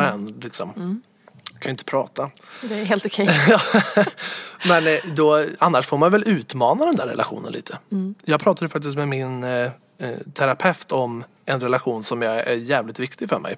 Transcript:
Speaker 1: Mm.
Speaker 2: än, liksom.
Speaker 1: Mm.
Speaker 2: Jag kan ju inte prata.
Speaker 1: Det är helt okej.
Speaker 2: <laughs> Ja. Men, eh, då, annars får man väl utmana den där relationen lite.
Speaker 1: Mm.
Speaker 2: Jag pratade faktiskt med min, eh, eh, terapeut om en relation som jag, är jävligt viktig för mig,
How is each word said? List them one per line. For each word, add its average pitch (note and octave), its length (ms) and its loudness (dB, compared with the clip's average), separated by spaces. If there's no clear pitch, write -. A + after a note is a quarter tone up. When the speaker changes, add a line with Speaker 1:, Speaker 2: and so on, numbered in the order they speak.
Speaker 1:
Mm. G#2 180 -6
Speaker 2:
än, A2+ 120 -14
liksom. - 360 -8
Speaker 1:
Mm. G3 260 -6
Speaker 2:
Jag - 80 -20
kan - 80 -4
ju - 20 -2
inte B2+ 120 -8
prata. C3+ 460 -4
Speaker 1:
Det G#3+ 160 -6
är G#3+ 60 -4
helt G3+ 200 0
okej. G3+ 240 0
Speaker 2:
<laughs> C#3+ 100 4
Ja. G#3+ 100 8
Men, E3 200 4
eh, D#3 120 4
då, D3+ 300 6
annars E3 280 4
får A2+ 100 0
man E3+ 140 6
väl G#3 160 4
utmana D3 580 2
den E4+ 100 2
där - 120 -2
relationen F#2+ 440 -4
lite. - 260 -10
Speaker 1:
Mm. G3 240 -4
Speaker 2:
Jag D3+ 160 2
pratade F3 280 2
faktiskt D3 280 -6
med D3 100 -2
min, C3 360 -4
eh, B2 280 -2
eh, B2 200 -8
terapeut C#3 580 0
om A#2+ 320 -2
en C3 160 -2
relation B2 420 -2
som A#2+ 180 -4
jag, A2+ 260 -2
är B2 80 0
jävligt A#2 440 -2
viktig C3 300 -8
för A2+ 100 -2
mig, - 180 -8